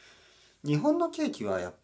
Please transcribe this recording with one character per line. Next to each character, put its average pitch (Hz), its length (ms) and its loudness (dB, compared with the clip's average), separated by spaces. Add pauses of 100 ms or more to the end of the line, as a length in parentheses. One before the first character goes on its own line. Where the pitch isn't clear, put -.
(640)
日 147 120 2
本 294 200 4
の 339 140 0
ケ 320 140 -4
ー 262 60 0
キ - 140 -8
は 190 160 0
や 90 100 -6
っ - 140 -20